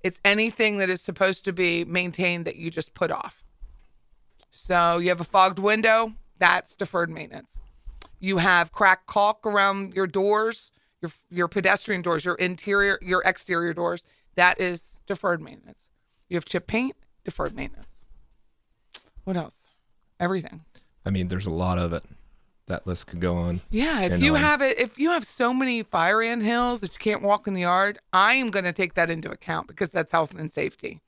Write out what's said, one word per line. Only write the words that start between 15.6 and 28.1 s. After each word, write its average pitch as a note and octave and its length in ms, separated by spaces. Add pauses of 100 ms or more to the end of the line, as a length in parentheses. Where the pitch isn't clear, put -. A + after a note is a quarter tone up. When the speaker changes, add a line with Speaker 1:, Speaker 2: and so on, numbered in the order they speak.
Speaker 1:
You F3+ 80
have D#3+ 80
chip - 220
paint, B3 280 (280)
deferred D#3 320
maintenance. - 480 (1200)
What F#3+ 140
else? - 320 (500)
Everything. F3 420 (440)
Speaker 2:
I F#2+ 60
mean, F#2 160
there's F#2 180
a F2+ 60
lot F2+ 260
of E2+ 160
it. - 100 (640)
That - 200
list F2 180
could E2+ 140
go F2 180
on F2 320
Speaker 1:
Yeah, B3+ 320
if F3+ 120
Speaker 2:
and F3 100
Speaker 1:
you D4+ 120
Speaker 2:
on. C#4+ 60
Speaker 1:
have D4+ 220
it, C4 160
if B3 180
you D#4 140
have D#4 120
so B3 300
many B3+ 300
fire F3+ 400
ant A#3 180
hills A#3+ 400
that F3 120
you - 60
can't - 220
walk G3+ 260
in G3 60
the F#3 80
yard, F#3+ 380 (120)